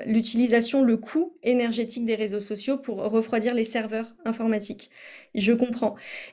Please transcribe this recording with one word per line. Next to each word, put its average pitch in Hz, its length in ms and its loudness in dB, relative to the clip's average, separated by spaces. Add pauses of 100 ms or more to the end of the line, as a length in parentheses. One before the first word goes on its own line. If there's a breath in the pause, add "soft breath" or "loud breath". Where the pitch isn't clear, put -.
l'utilisation, 233 800 2
le 233 120 4
coût 330 460 -2
énergétique 233 640 0
des 226 80 0
réseaux 208 240 -4
sociaux 214 400 -4
pour 240 200 -8
refroidir 226 560 0
les 226 100 2
serveurs 220 500 -6 (100)
informatiques. 226 680 -2 (440 loud breath)
Je 208 180 4
comprends. 233 440 2 (360 loud breath)